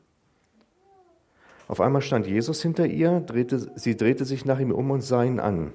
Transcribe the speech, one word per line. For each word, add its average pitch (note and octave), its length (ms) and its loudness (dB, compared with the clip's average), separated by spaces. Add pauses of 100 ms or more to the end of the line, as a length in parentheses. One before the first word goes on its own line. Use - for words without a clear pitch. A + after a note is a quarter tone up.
(1700)
Auf - 140 -6
einmal C3 220 4
stand G#2+ 260 0
Jesus A#2 340 -2
hinter E3 240 0
ihr, E3 320 2
drehte, B2 560 -2
sie A2+ 220 -2
drehte B2 280 2
sich C3 200 -6
nach C3 160 0
ihm B2 100 0
um C3+ 220 0
und C3+ 80 0
sah A#2+ 240 2
ihn B2+ 160 0
an. E2 340 -2